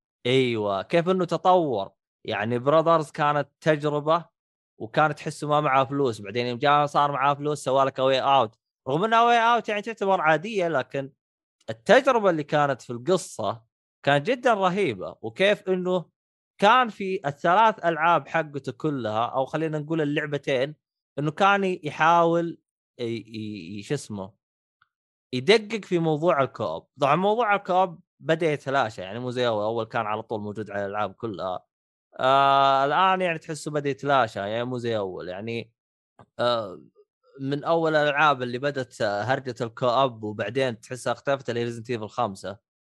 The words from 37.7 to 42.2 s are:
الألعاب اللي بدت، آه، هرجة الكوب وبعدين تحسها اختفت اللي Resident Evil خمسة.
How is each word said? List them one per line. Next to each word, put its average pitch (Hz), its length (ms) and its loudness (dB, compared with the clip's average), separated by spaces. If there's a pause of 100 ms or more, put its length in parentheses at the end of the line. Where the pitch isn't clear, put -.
الألعاب 147 460 2
اللي 123 160 -6
بدت، 131 440 -6
آه، 101 200 -2
هرجة 127 400 -4
الكوب 120 640 0
وبعدين 110 580 -4
تحسها 123 320 -6
اختفت 131 360 -6
اللي 120 220 -4
Resident 117 280 -8
Evil 107 60 -8
خمسة. 101 520 -6 (420)